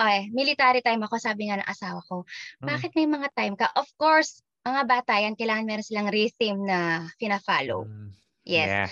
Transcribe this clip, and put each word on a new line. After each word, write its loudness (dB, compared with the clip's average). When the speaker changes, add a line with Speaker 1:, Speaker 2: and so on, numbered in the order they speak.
Speaker 1:
eh, 0
military 2
time 2
ako, -2
sabi -4
nga -2
ng -6
asawa -10
ko, -8
Speaker 2:
Mm. -6
Speaker 1:
"Bakit -4
may 4
mga 0
time -4
ka?" 0
Of 0
course, 2
mga 0
bata 2
yan, -4
kailangan -2
meron -6
silang -2
rhythm 0
na 0
fina-follow. -2
Speaker 2:
Mm. -14
Speaker 1:
Yes. 0
Speaker 2:
Yeah, 0